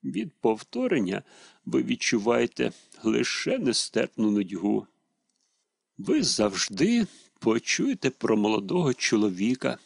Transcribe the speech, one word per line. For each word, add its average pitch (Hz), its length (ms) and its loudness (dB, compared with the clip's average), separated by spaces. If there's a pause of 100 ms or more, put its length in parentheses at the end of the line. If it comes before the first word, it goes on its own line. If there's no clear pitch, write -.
Від 165 300 -6
повторення 110 880 0 (420)
ви 131 180 0
відчуваєте 120 880 0 (320)
лише 120 560 0
нестерпну 117 720 -2
нудьгу. 101 560 -2 (1080)
Ви 233 260 0
завжди 117 840 0 (320)
почуєте 127 720 0
про 113 280 0
молодого 107 560 0
чоловіка 110 920 0